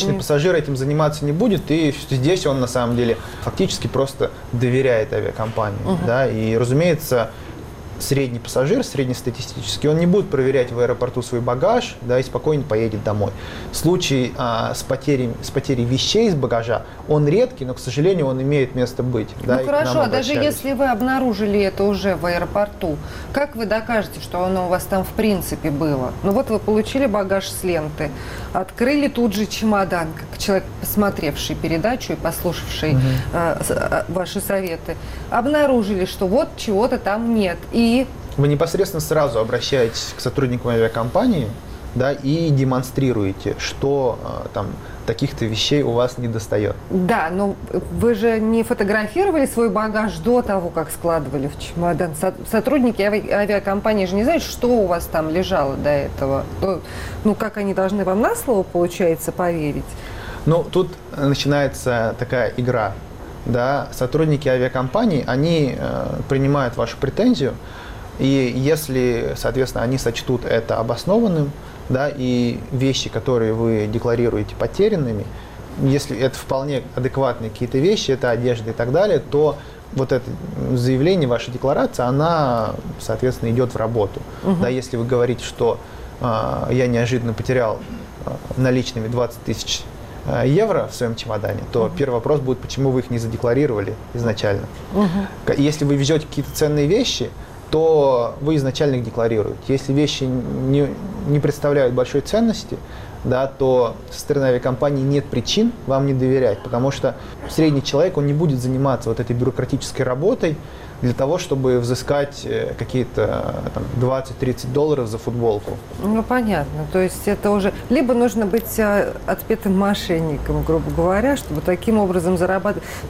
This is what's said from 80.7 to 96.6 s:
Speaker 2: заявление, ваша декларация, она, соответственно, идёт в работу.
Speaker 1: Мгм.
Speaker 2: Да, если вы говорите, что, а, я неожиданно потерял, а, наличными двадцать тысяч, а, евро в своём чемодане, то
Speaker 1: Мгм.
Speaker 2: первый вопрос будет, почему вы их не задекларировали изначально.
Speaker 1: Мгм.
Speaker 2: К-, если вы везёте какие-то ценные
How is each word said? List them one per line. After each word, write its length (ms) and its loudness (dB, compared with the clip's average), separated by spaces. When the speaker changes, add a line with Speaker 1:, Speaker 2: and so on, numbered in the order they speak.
Speaker 2:
заявление, 560 2
ваша 220 0
декларация, 560 0
она, 640 2
соответственно, 500 -2
идёт 220 2
в 40 -6
работу. 440 0
Speaker 1:
Мгм. 200 2
Speaker 2:
Да, 60 2
если 280 -2
вы 80 -2
говорите, 400 2
что, 340 0
а, 520 0
я 160 4
неожиданно 460 0
потерял, 440 0
а, 120 -6
наличными 520 0
двадцать 360 -2
тысяч, 380 -4
а, 180 0
евро 460 2
в 40 -12
своём 200 -2
чемодане, 460 -4
то 140 2
Speaker 1:
Мгм. 120 -2
Speaker 2:
первый 180 0
вопрос 260 0
будет, 180 -2
почему 320 -2
вы 100 2
их 100 -6
не 80 -2
задекларировали 760 0
изначально. 500 0
Speaker 1:
Мгм. 340 2
Speaker 2:
К-, 100 0
если 300 2
вы 100 4
везёте 320 2
какие-то 260 -6
ценные 360 2